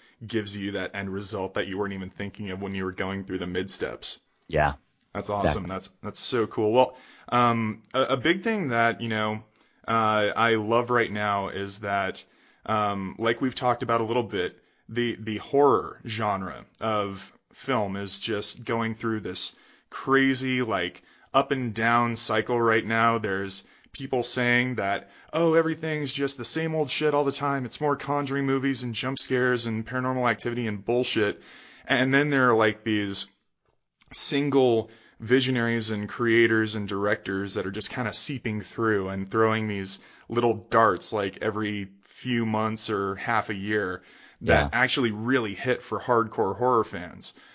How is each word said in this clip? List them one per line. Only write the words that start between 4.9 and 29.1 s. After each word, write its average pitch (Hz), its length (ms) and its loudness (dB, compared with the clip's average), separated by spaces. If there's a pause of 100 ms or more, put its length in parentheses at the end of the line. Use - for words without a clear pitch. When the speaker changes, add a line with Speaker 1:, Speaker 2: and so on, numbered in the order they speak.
Speaker 1:
That's 101 160 -6
awesome. 101 320 0
Speaker 2:
Exactly. 87 80 -8
Speaker 1:
That's, 92 200 -8 (120)
that's - 180 -8
so 117 260 0
cool. 107 260 0
Well, 127 240 4 (340)
um, 117 520 2 (120)
a, 131 80 4
a 131 140 2
big 165 260 2
thing 214 260 -2
that, 117 320 2
you 117 80 -4
know, 110 340 -2 (460)
uh, 107 480 4
I 113 200 4
love 113 340 2
right 120 200 2
now 101 380 0
is 98 320 -8
that, 98 420 -2 (440)
um, 101 520 -2
like 113 220 0
we've 131 140 -2
talked 123 280 0
about 117 200 0
a - 20 -2
little 117 180 0
bit, 98 400 -4 (260)
the, 117 300 -2
the 107 200 -6
horror 135 680 4
genre 98 580 -4 (160)
of 104 520 -2 (200)
film 104 440 -2
is 98 240 -6
just 110 440 -4
going 113 300 -2
through 110 260 -2
this - 360 -4 (320)
crazy, 131 760 2
like, 92 400 -2 (320)
up 139 160 4
and 127 240 -2
down 117 420 2
cycle 113 440 0
right 113 240 4
now. 113 340 2
There's 98 460 -4 (280)
people 135 300 -2
saying 123 540 2
that, 101 340 -2 (220)
"Oh, 165 220 4
everything's 160 580 0
just 139 260 -2
the 123 60 -6
same 160 320 -2
old 151 140 0
shit 151 220 0
all 147 120 4
the 135 80 0
time. 139 320 -2
It's - 160 -10
more 143 160 2
Conjuring 139 500 -2
movies 135 380 0
and 120 100 -6
jump 131 240 -4